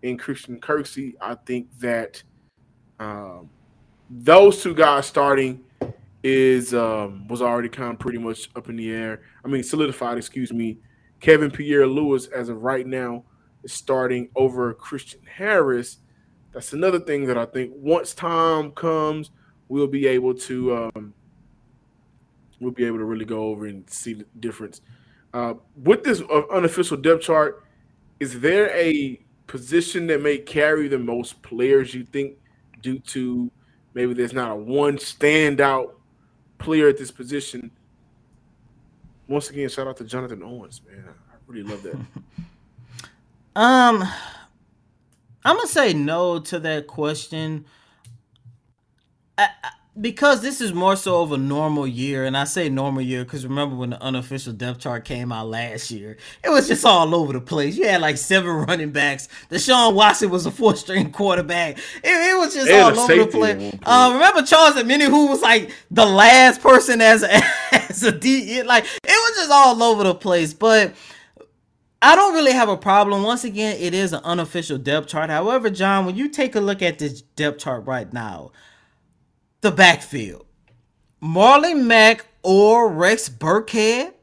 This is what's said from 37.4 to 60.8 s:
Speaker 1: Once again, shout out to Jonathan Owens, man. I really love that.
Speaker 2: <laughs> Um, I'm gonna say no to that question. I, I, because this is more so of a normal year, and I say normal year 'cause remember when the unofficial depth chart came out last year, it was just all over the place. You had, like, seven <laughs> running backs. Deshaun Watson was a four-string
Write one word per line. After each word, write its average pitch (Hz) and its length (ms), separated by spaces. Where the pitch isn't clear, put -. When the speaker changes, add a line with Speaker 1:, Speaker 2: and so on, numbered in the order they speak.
Speaker 1:
Once 143 240
again, 139 180
shout 131 180
out 131 120
to 117 60
Jonathan 120 380
Owens, 110 380
man. 98 140
I - 40
really 113 220
love 101 140
that. 92 200
Speaker 2:
<laughs> 120 40
Um, 240 480
I'm 302 120
gonna 453 100
say 262 260
no 165 480
to 170 200
that 156 260
question. 151 800
I, 202 120
I, 131 60
because 247 420
this 262 180
is 214 120
more 185 220
so 185 280
of 151 100
a 143 40
normal 143 480
year, 131 400
and 131 120
I 139 80
say 160 240
normal 135 340
year 127 220
'cause 127 200
remember 135 300
when 123 160
the 120 100
unofficial 127 520
depth 123 260
chart 120 260
came 123 280
out 110 160
last 113 420
year, 107 280
it 349 60
was 294 180
just - 160
all 170 320
over 151 160
the 127 80
place. 151 360
You 240 120
had, 185 120
like, 151 160
seven 190 340
<laughs> 156 180
running 160 240
backs. 143 340
Deshaun 233 440
Watson 208 360
was 175 160
a - 60
four-string 190 580